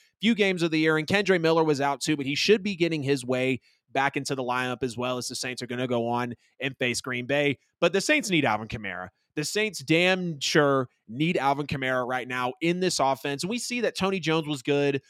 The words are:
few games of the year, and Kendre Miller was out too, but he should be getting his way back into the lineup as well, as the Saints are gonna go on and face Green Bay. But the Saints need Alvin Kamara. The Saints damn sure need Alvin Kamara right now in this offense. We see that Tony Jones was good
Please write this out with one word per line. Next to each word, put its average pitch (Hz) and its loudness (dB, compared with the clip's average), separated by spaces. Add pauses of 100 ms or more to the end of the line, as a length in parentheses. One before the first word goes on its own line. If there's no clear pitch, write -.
(200)
few 226 2
games 190 2
of 170 2
the 156 2
year, 156 4
and 156 -2
Kendre 190 2
Miller 165 4
was 151 2
out 139 -2
too, 156 0
but 139 -4
he 139 -2
should 190 4
be 202 -4
getting 160 0
his 135 0
way 127 0 (320)
back 135 0
into 139 -4
the 131 -4
lineup 123 -2
as 117 -4
well, 123 -4
as 120 -6
the 127 -10
Saints 127 -8
are 120 -10
gonna 123 -4
go 117 0
on 120 -2 (260)
and 135 -6
face 120 -2
Green 123 -6
Bay. 143 0 (200)
But 175 2
the 190 0
Saints 269 0
need 151 4
Alvin 110 0
Kamara. 92 -8 (260)
The 151 -4
Saints 208 -4
damn 175 2
sure 139 4 (180)
need 156 0
Alvin 139 0
Kamara 131 -2
right 123 -4
now 127 -2
in 175 0
this 180 0
offense. 139 0
We 214 -4
see 240 -6
that 196 -2
Tony 190 -2
Jones 160 0
was 147 -6
good 143 0